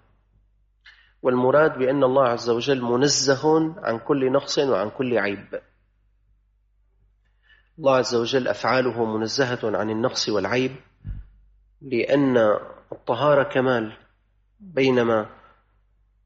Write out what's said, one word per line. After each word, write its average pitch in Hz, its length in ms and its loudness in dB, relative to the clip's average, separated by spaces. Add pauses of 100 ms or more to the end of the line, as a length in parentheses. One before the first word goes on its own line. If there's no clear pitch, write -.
(1200)
والمراد 131 560 4
بأن 135 260 0
الله 131 240 4
عز 117 220 -2
وجل 123 320 0
منزه 139 960 2
عن 113 200 -4
كل 131 340 -2
نقص 139 260 -2
وعن 113 320 0
كل 123 280 -2
عيب. 98 420 -6 (2250)
الله 139 180 4
عز 123 180 0
وجل 120 340 0
أفعاله 120 560 0
منزهة 113 600 -2
عن 104 260 -2
النقص 113 380 -4
والعيب، 117 480 -2 (1040)
لأن 135 540 0 (560)
الطهارة 131 600 0
كمال، 123 420 -2 (640)
بينما 127 680 0 (1000)